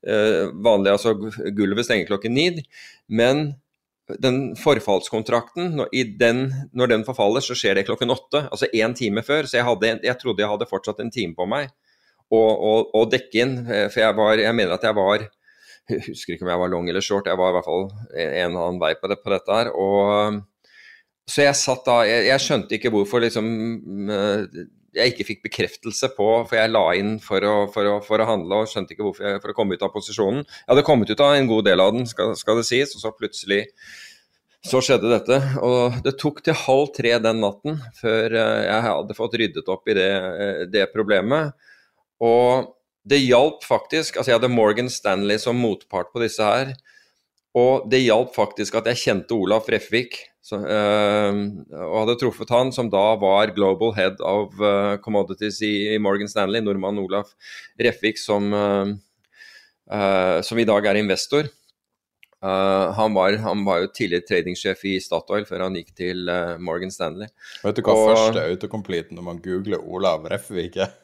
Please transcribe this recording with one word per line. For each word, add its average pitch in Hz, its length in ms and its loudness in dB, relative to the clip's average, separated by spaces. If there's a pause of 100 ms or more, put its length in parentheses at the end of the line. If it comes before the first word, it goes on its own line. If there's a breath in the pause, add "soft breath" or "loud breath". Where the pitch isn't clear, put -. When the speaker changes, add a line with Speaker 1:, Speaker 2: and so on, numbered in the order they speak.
Speaker 1:
eh, 104 380 2 (180)
vanlig, 101 300 4
altså, 110 260 0
gu-, 107 120 -8 (240)
gulvet 101 280 0
stenger 110 240 0
klokken 104 280 -4
ni, 156 100 2 (640 loud breath)
men 123 340 2 (800)
den 131 160 2 (220)
forfallskontrakten, 117 1160 0
når, 131 160 -4
i 127 120 0 (160)
den, 120 260 4 (260)
når 123 200 2
den 110 120 2
forfaller, 120 400 0
så 123 120 -6
skjer 98 200 0
det 95 120 0
klokken 120 240 -2
åtte, 143 360 -2
altså - 240 -2
en 117 240 0
time 110 280 -2
før, 147 240 -2
så 123 100 0
jeg 120 100 0
hadde 110 220 2
en, 113 140 -6
jeg 123 160 -2
trodde 104 240 -2
jeg 104 80 -2
hadde 104 180 -4
fortsatt 101 340 -6
en 117 80 -8
time 87 240 -6
på 92 120 -4
meg 135 200 -4 (600)
å, 110 120 4
å, 110 320 4 (240)
å 110 60 6 (100)
dekke 120 320 0
inn, 131 120 -4 (100)
eh, 104 260 0
for 113 120 2
jeg 107 160 2
var, 107 200 4
jeg 113 160 2
mener 92 200 0
at 113 120 -2
jeg 107 80 0
var, 104 300 2 (600 soft breath)
jeg - 220 -4
husker - 260 -10
ikke 90 120 -8
om 90 80 -2
jeg 90 80 0
var 90 100 0
long 87 180 -4
eller 92 140 -2
short, 98 240 -2
jeg 92 100 0
var 92 140 2
i 90 60 0
hvert 85 100 -6
fall 90 220 -2
en, 104 340 -16
en 82 220 -2
eller 87 240 -4
annen 90 100 -6
vei 80 160 0
på 98 160 -6
det, - 80 -6
på 101 140 -2
dette 98 240 0
her, 117 180 0
og, 101 640 2 (880 soft breath)
så 143 160 2
jeg 139 160 2
satt 127 260 -2
da, 120 120 4 (100)
jeg, 113 220 2
jeg 135 160 4
skjønte 113 320 -2
ikke 120 160 0
hvorfor 104 280 2
liksom, 113 300 -2 (640)
eh, 101 480 -2 (320)
jeg 123 160 2
ikke - 160 -8
fikk 110 160 -10
bekreftelse - 720 -6
på, 101 100 0 (220)
for 117 80 0
jeg 113 160 4
la 107 100 4 (140)
inn 104 240 -2
for 98 240 -2
å, 104 100 2 (140)
for 104 220 -2
å, 101 100 0
for 107 220 0
å 110 80 2
handle, 98 320 0
og 110 80 -6
skjønte 92 240 -10
ikke 107 100 -8
hvorfor 98 240 -4
jeg, 98 140 -4
for 101 100 -8
å - 60 -8
komme 98 180 0
ut - 80 -6
av 95 80 -2
posisjonen. 104 460 -4 (100)
Jeg - 220 -6
hadde 135 160 6
kommet 113 260 4
ut 104 80 -2
av 143 160 6
en 135 140 2
god 110 180 2
del 92 160 6
av 101 80 6
den, 120 160 -4
skal, 107 220 -2 (100)
skal 107 160 2
det 117 80 0
sies, 135 320 0
og 104 60 -18
så 110 100 -6
plutselig 101 460 -4 (1040 loud breath)
så 131 160 2
skjedde 117 320 2
dette, 117 240 2 (240)
og 123 460 2
det 135 100 -2
tok 147 300 -4
til 160 100 0
halv 139 400 2
tre 120 240 2
den 113 240 0
natten 143 320 -4 (220)
før, 113 420 0
eh, 110 300 0
jeg 113 160 0
hadde 101 320 -4
fått 117 240 -4
ryddet 80 320 -4
opp - 180 -4
i 98 60 2
det, 92 100 2 (380)
eh, 87 160 -4 (100)
det 101 220 2
problemet. 110 580 0 (720 soft breath)
Og 123 460 4 (360)
det 139 140 4
hjalp 131 480 4
faktisk, 147 480 -2
altså 127 160 0
jeg 117 80 4
hadde 123 140 2
Morgan 110 360 4
Stanley 101 480 0
som 120 220 -2
motpart 98 540 -2
på 117 100 -2
disse 110 160 -4
her, 123 320 2 (840 soft breath)
og 127 360 4
det 131 100 4
hjalp 117 320 2
faktisk 107 460 -2
at 113 100 -2
jeg 120 140 -2
kjente 110 320 0
Olaf 104 360 0
Refvik, 113 460 -2 (280)
så, 104 160 -8
eh, 104 760 2 (360)
og 82 200 -8 (100)
hadde 120 160 2
truffet 113 340 -4
han, 127 200 4
som 123 180 -2
da 104 260 4
var 101 380 4
Global 98 400 2
Head 95 260 0
of, 98 400 -2
eh, 101 400 2
Commodities 101 640 -4
i, 107 40 0 (240)
i - 40 0
Morgan 101 320 -2
Stanley, 104 320 -2
nordmann 101 400 -2
Olaf 95 300 -6 (500 loud breath)
Refvik, 110 400 0
som, 101 320 0
eh, 101 380 0 (960 loud breath)
eh, 95 460 2 (100)
som 113 160 -2
i 110 60 2
dag 104 180 4
er 101 140 2
investor. 107 500 0
Eh, - 1300 -4 (160)
han 110 160 2
var, 98 260 2
han 104 240 -2
var 90 160 2
jo 95 80 -4
tidligere 90 380 -4
tradingsjef 90 580 -4
i 98 160 -2
Statoil 95 460 -4
før 92 180 -6
han 92 140 -6
gikk - 180 -20
til, 90 320 -6
eh, 87 320 -4
Morgan 90 320 -6
Stanley. 90 380 -10 (320 loud breath)
Speaker 2:
Vet 101 160 -2
du - 20 -6
hva 107 140 4
Speaker 1:
Og 110 160 6
Speaker 2:
første 110 400 2
autocomplete 92 640 -8
når 87 140 -12
man 85 100 -14
googler 92 400 -4
Olav 85 480 -2
Refvik 92 540 -6
er? 95 200 -10